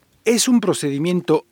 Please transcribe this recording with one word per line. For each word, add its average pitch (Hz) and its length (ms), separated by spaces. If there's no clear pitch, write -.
es 233 240
un 240 140
procedimiento 160 920